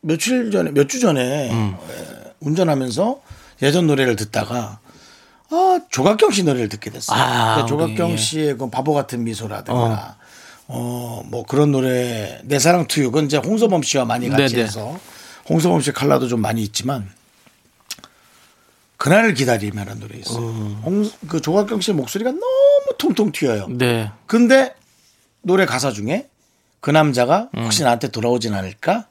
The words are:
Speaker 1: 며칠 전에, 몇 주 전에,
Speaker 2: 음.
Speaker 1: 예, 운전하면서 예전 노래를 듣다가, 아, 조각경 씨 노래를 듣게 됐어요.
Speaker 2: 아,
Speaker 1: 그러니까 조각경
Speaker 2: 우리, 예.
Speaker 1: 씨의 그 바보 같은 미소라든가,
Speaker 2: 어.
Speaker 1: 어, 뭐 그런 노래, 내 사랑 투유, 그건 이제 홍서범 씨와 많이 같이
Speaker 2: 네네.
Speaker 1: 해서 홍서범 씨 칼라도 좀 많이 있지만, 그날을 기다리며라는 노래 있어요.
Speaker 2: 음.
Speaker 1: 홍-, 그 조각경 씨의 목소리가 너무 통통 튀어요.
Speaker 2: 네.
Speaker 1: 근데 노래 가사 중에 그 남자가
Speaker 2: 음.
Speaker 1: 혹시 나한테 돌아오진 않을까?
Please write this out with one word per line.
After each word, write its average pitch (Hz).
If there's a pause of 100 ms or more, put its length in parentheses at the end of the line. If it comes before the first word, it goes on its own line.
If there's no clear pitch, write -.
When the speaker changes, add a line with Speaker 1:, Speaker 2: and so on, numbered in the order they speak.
Speaker 1:
며칠 226
전에, 180
몇 143
주 262
전에, 139
Speaker 2:
음. 107 (140)
Speaker 1:
예, -
운전하면서 151 (400)
예전 151
노래를 135
듣다가, 107 (720)
아, 359 (120)
조각경 214
씨 196
노래를 127
듣게 104
됐어요. 110
Speaker 2:
아, 127 (300)
Speaker 1:
그러니까 117
조각경 151
Speaker 2:
우리, 170
예. 156
Speaker 1:
씨의 147
그 123
바보 135
같은 127
미소라든가, 113
Speaker 2:
어. 110 (520)
Speaker 1:
어, 120
뭐 120
그런 147
노래, 123
내 139
사랑 165
투유, 135
그건 151
이제 143
홍서범 196
씨와 131
많이 120
같이 135
Speaker 2:
네네. 117
Speaker 1:
해서 110 (500)
홍서범 165
씨 139
칼라도 135
좀 117
많이 110
있지만, 107 (1900)
그날을 208
기다리며라는 107
노래 107
있어요. 113
Speaker 2:
음. 110
Speaker 1:
홍-, 202 (180)
그 160
조각경 202
씨의 202
목소리가 196
너무 539
통통 226
튀어요. 107
Speaker 2:
네. 120 (160)
Speaker 1:
근데 247 (680)
노래 185
가사 127
중에 117 (540)
그 147
남자가 151
Speaker 2:
음. 113
Speaker 1:
혹시 113
나한테 120
돌아오진 113
않을까? 101